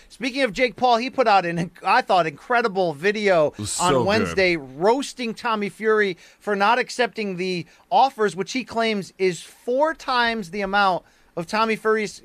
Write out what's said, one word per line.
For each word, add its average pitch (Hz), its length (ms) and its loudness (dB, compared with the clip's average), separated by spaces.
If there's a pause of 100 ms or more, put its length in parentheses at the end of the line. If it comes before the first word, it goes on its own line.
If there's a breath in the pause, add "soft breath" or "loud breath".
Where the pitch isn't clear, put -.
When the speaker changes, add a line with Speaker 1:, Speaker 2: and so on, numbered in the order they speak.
Speaker 1:
Speaking 254 340 -6
of 226 100 -2
Jake 240 220 -2
Paul, 240 220 2
he 254 140 -2
put 254 180 0
out 190 180 4
an, 170 240 -4 (140)
I 220 180 2
thought, 180 240 2
incredible 190 680 -2
video 185 560 2
Speaker 2:
It - 100 -8
was 104 220 -6
Speaker 1:
on 175 120 4
Speaker 2:
so 135 60 4
good. 120 80 2
Speaker 1:
Wednesday 185 500 2
roasting 202 760 -2
Tommy 214 340 -4
Fury 208 480 0 (240 loud breath)
for 208 160 -2
not 220 240 2
accepting 220 560 -4
the 180 300 -4 (240 soft breath)
offers, 214 440 2
which 180 180 -8
he 254 120 -4
claims 220 540 -4
is 185 240 -2
four 285 520 -2
times 233 560 -2
the 202 120 -6
amount 196 420 2 (320 soft breath)
of 170 100 -6
Tommy 220 300 0
Fury's 220 480 -2